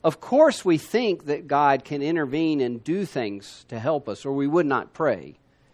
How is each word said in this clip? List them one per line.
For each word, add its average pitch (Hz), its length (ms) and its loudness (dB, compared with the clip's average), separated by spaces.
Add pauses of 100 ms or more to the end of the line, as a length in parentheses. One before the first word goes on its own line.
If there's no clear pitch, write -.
Of 156 160 0
course, 285 440 4
we 165 140 4
think 220 480 -2
that 147 220 -6
God 143 360 4
can 147 160 -6
intervene 151 600 0
and 123 240 -4
do 185 200 -2
things 101 640 -8
to 117 120 -8
help 143 280 -2
us, 101 160 -8
or 139 80 -4
we 139 140 0
would 160 200 2
not 131 260 -2
pray. 95 420 -2 (400)